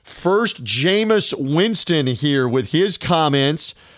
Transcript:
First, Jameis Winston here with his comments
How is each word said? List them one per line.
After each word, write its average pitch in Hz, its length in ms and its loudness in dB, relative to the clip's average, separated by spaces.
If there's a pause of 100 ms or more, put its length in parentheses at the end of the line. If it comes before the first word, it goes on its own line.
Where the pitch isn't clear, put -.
First, 196 640 -2
Jameis 190 720 0
Winston 160 680 0
here 135 420 0
with 120 220 -2
his 185 260 0
comments 151 760 0 (240)